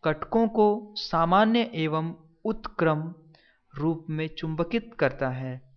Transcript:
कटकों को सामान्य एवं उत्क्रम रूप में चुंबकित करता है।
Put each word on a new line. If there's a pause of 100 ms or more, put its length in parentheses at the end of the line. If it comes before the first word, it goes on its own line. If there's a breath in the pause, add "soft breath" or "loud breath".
कटकों
को
सामान्य
एवं (320)
उत्क्रम (600 soft breath)
रूप
में
चुंबकित
करता
है। (160)